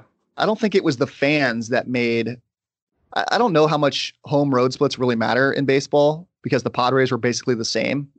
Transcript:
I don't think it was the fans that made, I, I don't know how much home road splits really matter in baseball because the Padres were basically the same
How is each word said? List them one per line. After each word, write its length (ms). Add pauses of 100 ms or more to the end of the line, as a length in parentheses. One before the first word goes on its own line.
(380)
I 80
don't 140
think 160
it 80
was 140
the 100
fans 600
that 180
made, 500 (800)
I, 160
I 80
don't 120
know 140
how 140
much 340 (120)
home 280
road 200
splits 260
really 160
matter 360
in 140
baseball 600 (160)
because 180
the 80
Padres 420
were 60
basically 380
the 100
same 420 (120)